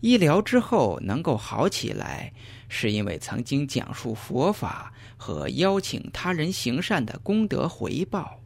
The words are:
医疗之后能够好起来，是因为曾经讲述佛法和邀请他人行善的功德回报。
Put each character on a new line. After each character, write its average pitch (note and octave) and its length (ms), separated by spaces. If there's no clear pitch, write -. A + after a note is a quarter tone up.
医 A#3+ 160
疗 E3+ 240
之 B3 200
后 A2 420
能 G2+ 180
够 D3+ 160
好 A2 320
起 - 240
来， - 400
是 - 240
因 G#2+ 120
为 E2+ 140
曾 A2+ 240
经 C#3 240
讲 - 260
述 A#2+ 220
佛 C3 380
法 - 400
和 D2 320
邀 F#3+ 320
请 - 320
他 F3+ 200
人 E3 200
行 B2+ 280
善 F3 240
的 - 140
功 G#3+ 300
德 C3+ 200
回 D3 360
报。 - 420